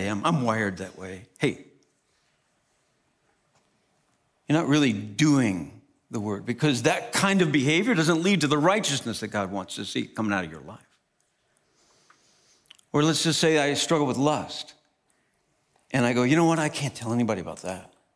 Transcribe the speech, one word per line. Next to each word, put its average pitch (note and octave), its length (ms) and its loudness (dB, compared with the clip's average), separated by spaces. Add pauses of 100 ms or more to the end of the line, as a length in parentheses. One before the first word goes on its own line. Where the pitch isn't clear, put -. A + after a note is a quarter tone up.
am. G#2 160 -2
I'm D#3+ 160 2
wired G#2+ 360 0
that F#2 200 -12
way." F#2 300 -14 (100)
Hey, - 280 -4 (2750)
you're D3 100 2
not E3 100 0
really C#3+ 260 4
doing G#2 880 0 (280)
the A#2+ 120 -6
word, G2+ 240 -6
because B2 380 0
that E3+ 280 0
kind G3 300 4
of D#3+ 100 2
behavior D#3 420 2
doesn't D#3+ 300 2
lead F#3+ 180 2
to D3 60 2
the D3 100 2
righteousness D#3 640 0
that G#2+ 80 -8
God G2+ 240 -4
wants F#2+ 240 -8
to - 80 -10
see A2+ 240 -6
coming G#2+ 240 -4
out F#2 140 -2
of D#2+ 60 -10
your D#2 100 -16
life. F2 180 -18 (2250)
Or D3 100 4
let's D#3 200 2
just D#3+ 160 0
say D#3+ 200 4
I C#3+ 140 0
struggle D3 340 0
with A#2+ 80 -2
lust. C3+ 580 -2 (1160)
And B2 140 0
I B2 80 2
go, B2 100 2
"You C3 120 4
know E3+ 100 4
what? E3 140 2
I D3+ 100 -2
can't C#3+ 240 -6
tell A#2 200 -6
anybody A2 280 0
about D#2+ 200 -12
that." F#2 320 -10 (220)